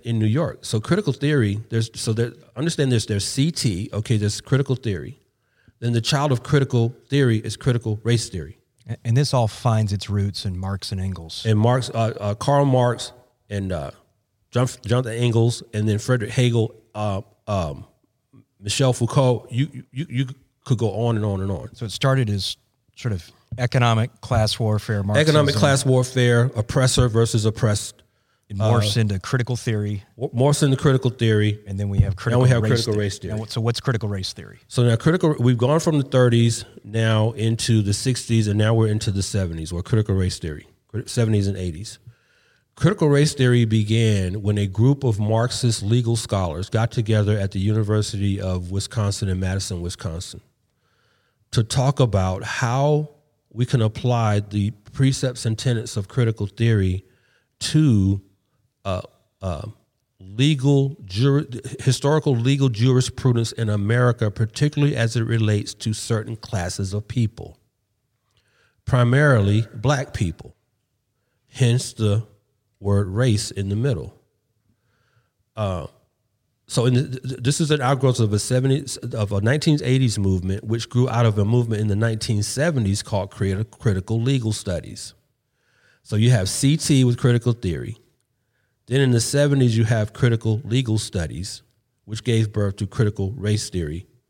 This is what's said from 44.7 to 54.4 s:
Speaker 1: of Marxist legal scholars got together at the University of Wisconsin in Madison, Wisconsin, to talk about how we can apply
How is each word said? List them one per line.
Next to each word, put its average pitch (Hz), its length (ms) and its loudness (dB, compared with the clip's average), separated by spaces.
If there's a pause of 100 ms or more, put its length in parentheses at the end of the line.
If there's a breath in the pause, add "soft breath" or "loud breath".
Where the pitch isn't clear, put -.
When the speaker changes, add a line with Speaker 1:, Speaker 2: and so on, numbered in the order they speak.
Speaker 1:
of 110 160 0
Marxist 113 640 0
legal 117 340 0
scholars 92 540 -4
got 110 200 0
together 107 480 0
at 98 120 -2
the 98 80 -6
University 104 840 0
of 90 300 -4
Wisconsin 101 580 -2
in 92 100 0
Madison, 95 440 -4
Wisconsin, 85 580 -10 (1120)
to 117 120 2
talk 131 380 0
about 95 420 0
how 143 680 0 (420)
we 120 140 -2
can 120 160 0
apply 110 580 0